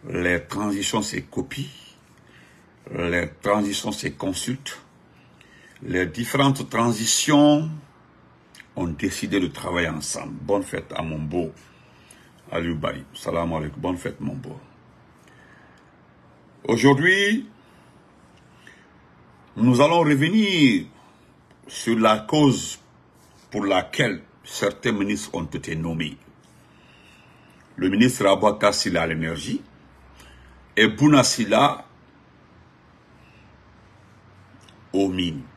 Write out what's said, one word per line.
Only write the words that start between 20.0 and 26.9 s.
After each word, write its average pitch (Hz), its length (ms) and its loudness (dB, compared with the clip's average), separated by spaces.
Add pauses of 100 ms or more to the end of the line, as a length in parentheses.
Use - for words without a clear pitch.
sur 113 300 -2
la 110 220 4
cause 143 580 2 (720)
pour 101 160 -4
laquelle 98 560 0 (220)
certains - 480 -2
ministres 101 420 -4
ont 82 100 -4
été - 320 -8
nommés. 80 400 -6 (1600)